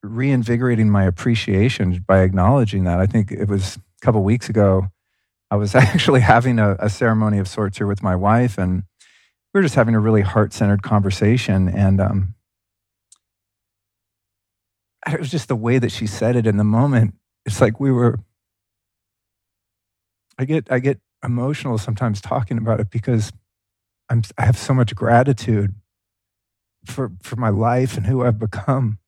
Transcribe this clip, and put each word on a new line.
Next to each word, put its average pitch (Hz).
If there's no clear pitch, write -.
reinvigorating 120
my 101
appreciation 98
by 95
acknowledging 98
that. 87
I 98
think 101
it -
was 95
a -
couple 107
weeks 113
ago, 98
I 101
was 101
<laughs> -
actually 131
having 117
a, 104
a 107
ceremony 107
of 95
sorts 98
here 104
with 101
my 92
wife, 107
and 92
we 202
were 196
just 151
having 117
a 107
really 107
heart-centered 101
conversation. 101
And, 95
um, 95
it 151
was 143
just 160
the 131
way 117
that 120
she -
said 113
it 113
in 104
the 104
moment. 113
It's 110
like 110
we 139
were, 120
I 131
get, 151
I 127
get 131
emotional 123
sometimes 107
talking 117
about 110
it 107
because 113
I'm, 117
I -
have -
so -
much 120
gratitude 113
for, 117
for -
my 113
life 117
and 98
who 127
I've 113
become. 117